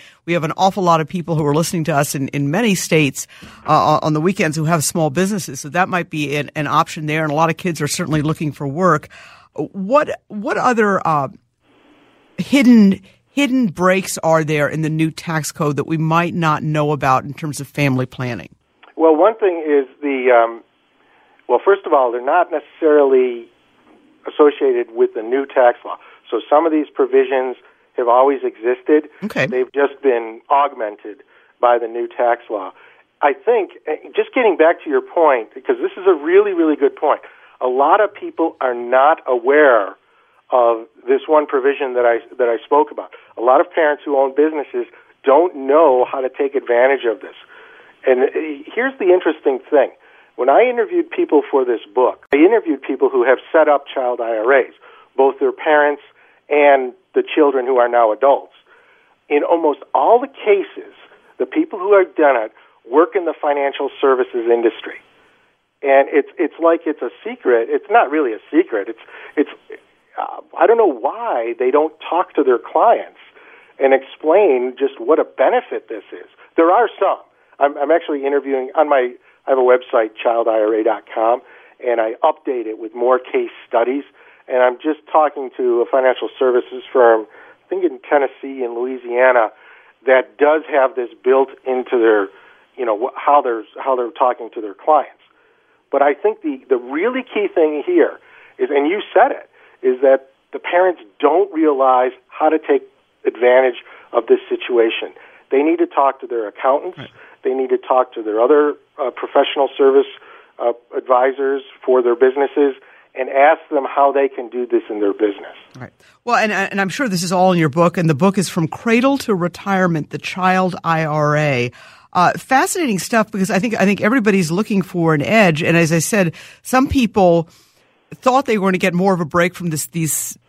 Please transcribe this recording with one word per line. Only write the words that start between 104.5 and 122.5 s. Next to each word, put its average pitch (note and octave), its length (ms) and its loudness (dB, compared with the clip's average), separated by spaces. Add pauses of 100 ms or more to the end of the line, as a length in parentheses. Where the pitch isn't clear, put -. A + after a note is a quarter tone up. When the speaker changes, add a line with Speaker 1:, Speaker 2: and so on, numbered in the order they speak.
Speaker 2:
They C3+ 120 0
need E3 160 0
to E3+ 80 0
talk C#3 360 0
to B2 40 -14
their A#2 220 -6
accountants. D3+ 500 -4
Speaker 1:
Right. C3+ 120 -18 (340)
Speaker 2:
They C3 80 -2
need C3 160 -2
to B2+ 100 0
talk B2+ 360 2
to A#2 80 -10
their A2 180 -2
other, D3 340 4 (240)
uh, C3 120 -4
professional C3+ 640 0
service, C3+ 300 4 (520)
uh, A#2+ 140 -2 (240)
advisors C3+ 640 0 (220)
for B2+ 180 2
their A#2+ 140 2
businesses C3+ 580 0 (400)
and B2+ 140 -8
ask D3 320 2 (100)
them C#3 140 -2
how C#3 260 0
they C#3 180 0
can B2 200 -12
do B2 180 -6
this A#2 240 -2
in G#2+ 80 -8
their G2+ 140 -2
business. G2+ 420 -6 (240)
Speaker 1:
Right. - 140 -18 (320)
Well, A#3+ 120 -2
and, G#3+ 140 0
and G3 300 -4
I'm F#3+ 80 -2
sure C4 200 -6
this F3+ 140 -4
is F3+ 80 -6
all F#3 220 2
in F3 60 0
your D#3+ 100 2
book, E3+ 280 0
and E3 140 0
the D#3 40 2
book F#3+ 240 0
is F3 100 -2
From D#3+ 180 -4
Cradle B3 520 0
to G#3+ 160 -4
Retirement, F3 760 -2
The D3 80 -10
Child F#3 640 -2
I D#3+ 220 -2
R D3+ 320 0
A. C3 340 -2 (420)
Uh, F3 200 2
fascinating C4+ 640 -2